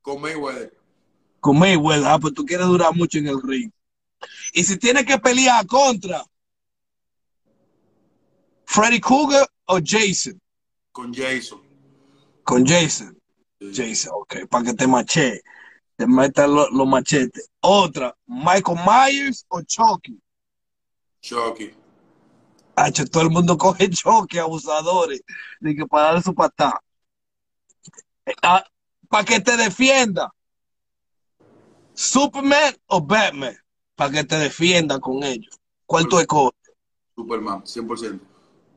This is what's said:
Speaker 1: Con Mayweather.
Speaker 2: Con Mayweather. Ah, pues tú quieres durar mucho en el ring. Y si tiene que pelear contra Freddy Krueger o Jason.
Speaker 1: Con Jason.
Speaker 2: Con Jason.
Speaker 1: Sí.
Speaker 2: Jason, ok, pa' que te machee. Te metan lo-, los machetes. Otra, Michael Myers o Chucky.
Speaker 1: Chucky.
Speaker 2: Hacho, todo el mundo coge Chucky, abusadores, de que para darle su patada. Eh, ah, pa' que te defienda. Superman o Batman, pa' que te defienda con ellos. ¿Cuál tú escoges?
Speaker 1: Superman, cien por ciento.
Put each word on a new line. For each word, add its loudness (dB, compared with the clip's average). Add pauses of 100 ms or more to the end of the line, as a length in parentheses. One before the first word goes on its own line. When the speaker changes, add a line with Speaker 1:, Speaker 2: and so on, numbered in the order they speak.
Speaker 1:
Con -12
Mayweather. -10 (680)
Speaker 2:
Con 4
Mayweather. 2
Ah, 4
pues -4
tú -8
quieres -2
durar 2
mucho -2
en -2
el -4
ring. -6 (800)
Y 2
si 0
tiene 2
que 2
pelear 4
contra 0 (2500)
Freddy 2
Krueger 2 (200)
o 0
Jason. -2 (520)
Speaker 1:
Con -14
Jason. -8 (800)
Speaker 2:
Con 2
Jason. 0 (420)
Speaker 1:
Sí. -18
Speaker 2:
Jason, -6
ok, -12
pa' 0
que -4
te 0
machee. 0 (560)
Te -2
metan 4
lo-, 2
los 0
machetes. -2 (120)
Otra, 0 (120)
Michael 0
Myers 2
o -8
Chucky. -2 (1000)
Speaker 1:
Chucky. -8 (1040)
Speaker 2:
Hacho, 0
todo 0
el 2
mundo 2
coge 2
Chucky, 0
abusadores, -2 (400)
de -4
que -8
para 2
darle 2
su -4
patada. 0 (1400)
Eh, -8 (100)
ah, 4 (440)
pa' 0
que 0
te 0
defienda. 0 (1600)
Superman 0 (120)
o 0
Batman, -2 (400)
pa' -2
que -2
te -2
defienda 0
con -6
ellos. -8 (280)
¿Cuál 0
tú 2
escoges? 0 (560)
Speaker 1:
Superman, -10
cien -12
por -8
ciento. -12 (520)